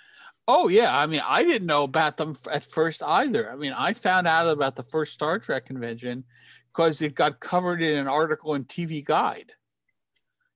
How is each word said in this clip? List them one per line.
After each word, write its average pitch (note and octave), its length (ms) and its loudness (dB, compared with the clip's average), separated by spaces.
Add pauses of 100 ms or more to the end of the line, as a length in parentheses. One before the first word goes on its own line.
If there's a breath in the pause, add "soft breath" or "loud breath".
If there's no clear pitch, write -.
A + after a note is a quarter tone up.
(480 loud breath)
Oh, D4 180 6
yeah. F3 320 4
I D3+ 80 2
mean, D#3 180 -2
I E3 200 2
didn't A#3+ 240 2
know D3 160 4
about D3+ 320 0
them D#3+ 140 -4
f-, - 200 -12
at C#3+ 140 -4
first D#3+ 400 -2
either. D#3 480 0
I - 20 -12
mean, C#3 220 -6
I D3+ 160 -2
found F#3 340 0
out E3 220 4
about C#3+ 260 0
the C3 80 -10
first D3+ 300 -4
Star D#3+ 260 -2
Trek C3+ 280 -6
convention A#2+ 580 -10 (480 loud breath)
'cause E3 300 2
it D3 120 -4
got D3+ 240 0
covered F3+ 440 -2
in D3+ 160 0
an C#3 100 -4
article D3+ 460 0
in C#3 100 -4
T F3 220 -8
V D#3 160 -8
Guide. - 500 -2 (1040)